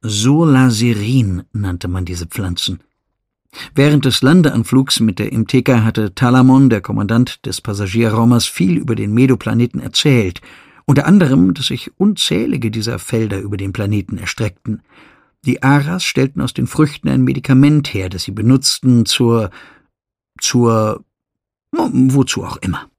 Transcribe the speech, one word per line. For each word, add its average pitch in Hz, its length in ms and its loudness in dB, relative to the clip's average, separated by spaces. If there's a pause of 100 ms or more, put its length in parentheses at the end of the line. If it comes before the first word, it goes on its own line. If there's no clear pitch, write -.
Solaserin 117 1400 2 (100)
nannte 92 340 -6
man 90 180 -4
diese 87 200 -10
Pflanzen. 90 560 -8 (920)
Während 143 300 2
des 127 160 0
Landeanflugs 135 800 2
mit 110 200 0
der 104 120 -4
Imteca 117 520 2
hatte 107 320 -2
Talamon, 131 540 4
der 107 120 0
Kommandant 107 640 -2
des - 160 -8
Passagierraumers, 113 840 0
viel 175 320 0
über 120 180 -4
den 104 180 -4
Medo-Planeten 120 680 0
erzählt, 117 600 -2 (440)
unter 139 200 2
anderem, 175 480 4
dass 143 140 -6
sich - 300 -8
unzählige 185 760 -2
dieser 113 280 -6
Felder 107 400 -4
über 101 180 -8
den 98 160 -8
Planeten 104 440 -4
erstreckten. - 640 -8 (640)
Die 123 180 -2
Aras 143 400 0
stellten 135 380 -4
aus 143 120 -4
den 123 140 -4
Früchten 147 420 -2
ein 135 140 2
Medikament 139 680 2
her, 95 160 -4
das 92 140 -10
sie - 80 -10
benutzten 120 720 2
zur, 117 460 0 (880)
zur, 113 640 0 (680)
wozu 131 720 0
auch - 140 -12
immer. - 420 -8